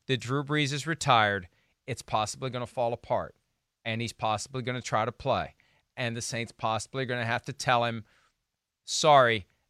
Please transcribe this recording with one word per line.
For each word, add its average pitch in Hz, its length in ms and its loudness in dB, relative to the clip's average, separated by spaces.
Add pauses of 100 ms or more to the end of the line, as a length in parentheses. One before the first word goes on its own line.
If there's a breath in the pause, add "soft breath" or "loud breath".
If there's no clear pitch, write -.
that 131 120 0
Drew 131 260 -2
Brees 147 280 0
is 143 140 -6
retired, 110 640 2 (400)
it's 127 140 -8
possibly 123 480 -4
gonna 123 160 -6
fall 120 260 -2
apart. 113 420 -4 (500)
And 113 160 -4
he's 120 120 -4
possibly 117 500 -4
gonna 127 180 -4
try 110 240 0
to 120 80 -2
play. 98 440 -2 (400)
And 120 200 -4
the 117 60 -6
Saints 117 300 -6
possibly 113 520 -4
are - 20 -4
gonna 120 180 -4
have 117 200 -2
to 135 80 -8
tell 120 320 2
him, 117 200 -4 (800)
"Sorry, 127 640 6 (240)